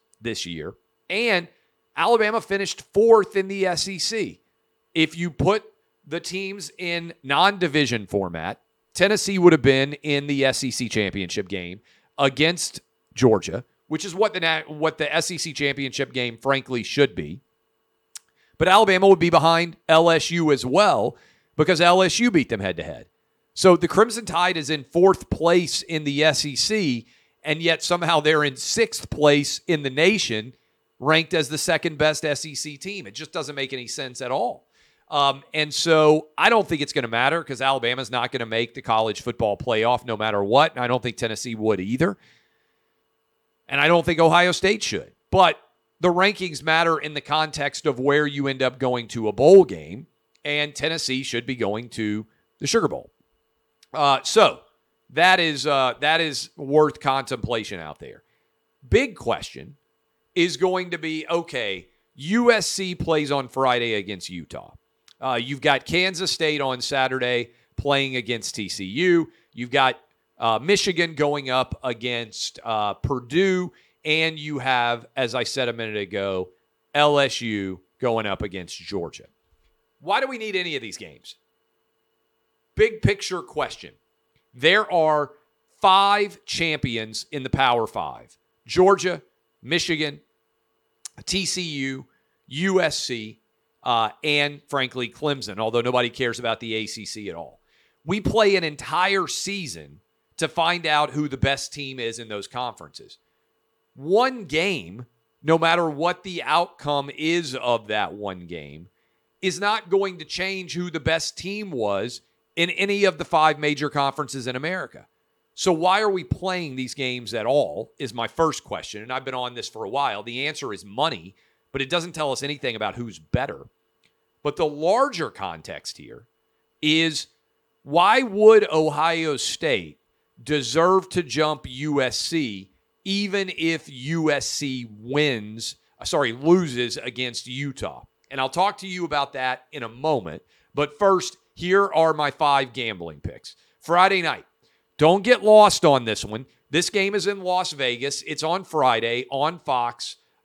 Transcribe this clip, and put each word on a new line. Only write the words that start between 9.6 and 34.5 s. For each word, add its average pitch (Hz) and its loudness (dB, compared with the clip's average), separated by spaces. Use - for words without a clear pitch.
been 135 4
in 143 -2
the 139 0
S 135 0
E 123 -4
C 120 -4
championship 98 -4
game 90 -10
against 147 0
Georgia, 110 2
which 156 -6
is 170 -10
what 208 0
the 180 -4
na-, 160 0
what 156 -4
the 147 -4
S 165 0
E 170 -8
C 156 -8
championship 135 -4
game, 123 -4
frankly, 131 -2
should 139 0
be. 80 -10
But 165 0
Alabama 196 6
would 185 10
be 170 2
behind 165 4
L 165 8
S 165 2
U 165 2
as 131 2
well 135 2
because 156 4
L 180 8
S 180 2
U 240 4
beat 156 4
them 107 -2
head-to-head. 82 -6
So 180 8
the 165 0
Crimson 220 2
Tide 175 0
is 147 -4
in 147 -4
fourth 180 4
place 170 2
in 156 -6
the 143 2
S 151 2
E 139 -6
C, 147 0
and 156 -4
yet 165 0
somehow 170 2
they're 151 4
in 135 -2
sixth - -4
place 147 4
in 156 0
the 135 -4
nation, 131 0
ranked 156 2
as 151 0
the 151 -6
second 160 -2
best 151 0
S 147 -4
E 147 -12
C 143 -10
team. 190 -12
It 98 -18
just 156 -14
doesn't 147 -8
make 135 -6
any 123 -8
sense 131 -10
at 123 -6
all. 202 -4